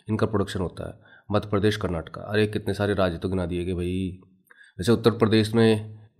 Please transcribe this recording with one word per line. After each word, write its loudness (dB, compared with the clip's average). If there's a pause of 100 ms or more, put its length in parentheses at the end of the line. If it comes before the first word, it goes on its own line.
इनका 0
प्रोडक्शन -2
होता -6
है। -14 (380)
मध्य 0
प्रदेश, 2
कर्नाटका, -6
अरे 0
कितने -4
सारे 0
राज्य 0
तो -4
गिना -2
दिए -4
गए -4
भाई। -4 (600)
वैसे 2
उत्तर 4
प्रदेश 2
में 2 (220)